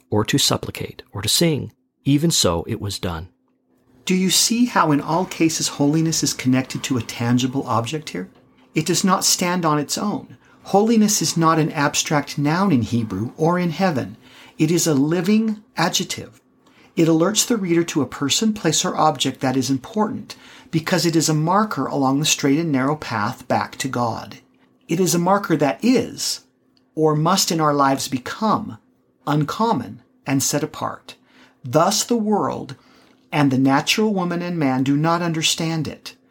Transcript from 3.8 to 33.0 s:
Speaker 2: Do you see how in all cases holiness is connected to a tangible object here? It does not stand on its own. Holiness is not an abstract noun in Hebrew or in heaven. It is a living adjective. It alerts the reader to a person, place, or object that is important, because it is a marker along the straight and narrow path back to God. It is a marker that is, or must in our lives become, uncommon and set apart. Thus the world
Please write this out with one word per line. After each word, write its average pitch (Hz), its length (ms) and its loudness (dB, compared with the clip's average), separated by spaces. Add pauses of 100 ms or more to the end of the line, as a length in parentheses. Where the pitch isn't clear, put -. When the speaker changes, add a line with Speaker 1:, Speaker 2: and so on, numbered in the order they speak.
Speaker 2:
Do 185 120 0
you 185 140 2
see 233 360 2
how 180 260 2
in 139 80 4
all 165 260 -2
cases 160 440 -2 (100)
holiness 160 440 0
is - 100 0
connected 131 500 -2
to 131 140 -2
a 113 40 0
tangible 123 640 0
object 120 420 -4
here? 180 200 -10 (460)
It 160 100 0
does 165 200 0
not 190 180 2
stand 180 400 0
on 151 160 2
its 143 180 -4
own. 180 400 -6 (300)
Holiness 214 540 4
is - 140 -2
not 165 240 4
an 151 120 0
abstract 147 680 -2
noun 165 340 2
in 123 120 2
Hebrew 107 520 -2
or 170 240 2
in 175 120 0
heaven. 147 440 -2 (420)
It 156 140 2
is 165 160 2
a 160 60 2
living 185 680 2 (140)
adjective. - 640 -4 (540)
It 160 140 4
alerts 170 360 2
the 240 120 0
reader 170 260 2
to 160 180 -2
a 131 40 0
person, 147 480 -2
place, 160 320 -2
or - 100 -4
object 143 460 0
that 131 160 0
is 127 120 0
important, - 680 -4 (340)
because 160 340 0
it 165 120 2
is 151 100 4
a 156 60 2
marker 170 520 0
along 139 340 2
the 151 60 0
straight 143 340 2
and 170 120 -2
narrow 135 240 0
path 104 520 -4
back 104 300 -2
to 139 120 -6
God. 120 480 -6 (500)
It 165 140 -2
is 175 120 2
a 170 60 2
marker 185 380 2
that 143 260 -2
is, - 580 0 (540)
or 156 180 2
must 165 380 0
in 165 80 0
our 151 140 2
lives 135 340 2
become, 135 680 -4 (500)
uncommon 147 760 -2 (240)
and 135 160 0
set 147 220 -2
apart. - 520 -10 (480)
Thus 165 420 2
the 240 100 0
world 202 600 -2 (580)